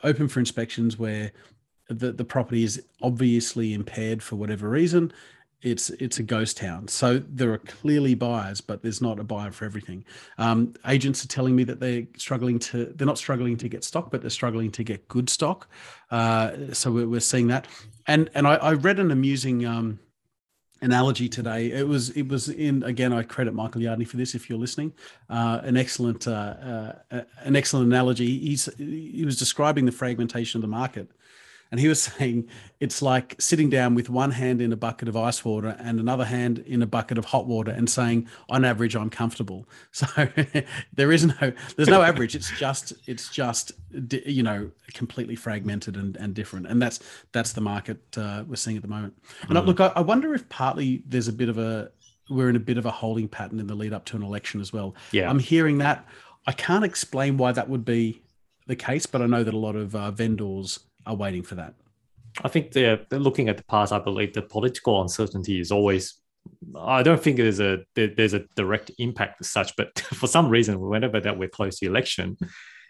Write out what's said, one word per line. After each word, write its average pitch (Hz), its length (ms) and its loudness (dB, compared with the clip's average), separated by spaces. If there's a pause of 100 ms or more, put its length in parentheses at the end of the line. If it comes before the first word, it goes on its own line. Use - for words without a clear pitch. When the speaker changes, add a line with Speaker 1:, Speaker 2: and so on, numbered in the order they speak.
Speaker 1:
open 147 240 2
for 131 120 -2
inspections 117 580 -2
where 107 340 -4 (560)
the, 120 240 -4
the 123 140 -6
property 120 380 0
is 110 200 -2 (180)
obviously 120 760 0
impaired 110 480 -6
for 107 140 -8
whatever 104 320 -4
reason, 165 420 4 (500)
it's, 117 300 -2
it's - 260 -6
a 117 60 -2
ghost 110 340 -2
town. 85 300 -8
So 127 420 2
there 127 240 0
are 107 60 -2
clearly 143 560 2
buyers, 110 460 -4
but 104 200 -10
there's 113 200 -4
not 110 180 -2
a 107 40 -8
buyer 104 280 -6
for - 140 -12
everything. 98 380 -10 (360)
Um, 117 340 2 (140)
agents 135 360 2
are - 40 -12
telling 127 280 2
me 127 100 6
that 123 140 -6
they're 120 280 -4 (100)
struggling 120 420 0
to, 120 260 -4 (100)
they're 139 100 0
not 143 140 2
struggling 123 380 -2
to 120 120 -6
get - 140 -10
stock, - 260 -6
but 131 120 -4
they're 123 100 -8
struggling 113 400 -2
to 113 120 -6
get 107 260 -8
good 123 200 -2
stock. - 380 -2 (420)
Uh, 113 640 0
so - 180 0
we're, 117 160 2
we're 117 120 0
seeing 120 280 2
that. 131 200 0 (400)
And, 156 260 6
and 143 140 4
I, 147 80 8
I 156 180 4
read 175 240 4
an 185 140 2
amusing, 131 560 2
um, 113 320 -2 (840)
analogy 123 460 4
today. 117 420 -4
It 139 160 -2
was, 135 240 0
it 143 160 -4
was 135 220 -2
in, 143 340 0
again, 123 300 0
I 117 80 0
credit 117 320 -4
Michael 110 300 -4
Yardney 113 220 -2
for 120 120 -10
this, 127 160 -4
if - 160 -8
you're 117 80 -6
listening, 147 360 -4 (360)
uh, 117 340 0
an 127 140 2
excellent, 123 500 0
uh, 110 680 -6 (160)
uh, 120 100 -6 (220)
an 139 120 2
excellent 135 320 2
analogy. 123 520 2
He's, 147 280 -2 (100)
he 156 460 -8
was 139 140 0
describing 147 480 2
the 123 60 4
fragmentation 120 640 -4
of 113 60 -4
the 107 40 -4
market. 110 440 -6 (580)
And 120 100 -2
he 147 80 6
was 156 160 4
<laughs> - 140 -6
saying 120 320 0 (320)
it's - 200 -2
like 127 380 2
sitting 156 300 4
down 123 260 4
with 120 140 0
one 131 220 2
hand 127 300 0
in 117 120 0
a - 20 -2
bucket 117 320 -6
of 110 80 -4
ice 117 300 0
water 107 340 -2
and 117 220 -2
another 127 240 0
hand 120 340 0
in 123 220 0
a 117 40 4
bucket 113 320 -2
of 110 60 -2
hot 123 240 0
water 110 240 -2
and 117 180 0
saying, 117 380 2 (220)
"On 131 160 4
average, 113 280 2
I'm 107 160 -2
comfortable." 110 600 -4 (100)
<laughs> - 140 -20
So - 120 -2 (880)
there 143 200 4
is 165 120 6
no, 139 280 2 (240)
there's 151 100 6
no 190 140 10
average. 135 340 4
It's - 240 -6
just, 135 320 -4 (160)
it's 123 220 -10
just, 123 420 -4 (380)
di-, 135 160 -2
you 139 180 2
know, 104 260 -2 (240)
completely 117 440 -8
fragmented 104 580 -6
and, 98 220 -6
and 104 160 -6
different. 90 340 -8
And 120 140 2
that's, 120 180 -2 (320)
that's 117 220 -2
the 113 80 -6
market, 104 400 -6 (160)
uh, 104 300 -6
we're 127 100 -10
seeing 110 180 -4
at 104 80 -8
the 104 60 -10
moment. 107 240 -8 (340)
And 156 100 4
I, 180 40 6
Speaker 2:
Mm. 185 60 2
Speaker 1:
look, 180 120 4
I, 190 160 6
I 175 60 2
wonder 254 320 2
if - 160 -4
partly 131 580 -2
there's 123 220 0
a 107 40 -2
bit 117 140 0
of 113 100 -2
a, 113 320 -4 (400)
we're 127 200 2
in 120 80 4
a - 20 4 (120)
bit 120 80 2
of 113 60 -2
a 113 60 -2
holding 110 380 -2
pattern 110 320 -8
in 101 60 -6
the 104 80 -6
lead 107 180 -6
up 98 120 -10
to 120 120 -8
an 104 60 -4
election 101 360 -8
as 98 140 -10
well. 98 200 -6 (200)
Speaker 2:
Yeah. 92 160 4
Speaker 1:
I'm 135 100 4
hearing 156 380 4
that. 143 280 2 (420)
I 139 40 0
can't 190 320 2
explain 139 540 0
why 123 160 4
that 117 160 -2
would 123 160 -4
be 117 360 0 (460)
the 131 80 -4
case, 135 300 -4
but 127 160 -2
I 120 60 2
know 120 180 4
that 110 80 -2
a 107 40 -2
lot 107 200 -4
of, 104 180 -6
uh, 104 160 -4
vendors 101 680 -4 (260)
are 110 100 -6
waiting 98 280 -4
for 95 120 -12
that. 80 180 -12 (720)
Speaker 2:
I 127 40 0
think 156 260 0
they're, 117 260 6 (100)
they're 139 100 -2
looking 135 300 2
at 101 80 0
the - 60 -16
past. 104 280 2
I 104 80 2
believe 101 340 -2
the 104 100 -4
political 110 580 0
uncertainty 92 580 -2
is 85 120 -2
always, 101 420 2 (640)
I 127 260 2
don't 160 180 6
think 139 160 2
there's 110 220 4
a, 95 200 4 (160)
there, 110 200 4
there's 110 200 4
a 98 100 -2 (100)
direct 104 440 -2
impact 117 420 -4
as - 80 -8
such, - 260 -2
but - 240 -4
<laughs> - 140 -8
for 127 140 -2
some 160 220 6
reason, 107 300 4
whenever 107 400 0
that 101 200 -2
we're 92 100 -2
close 98 300 -4
to 98 80 -2
election, 95 500 -2 (520)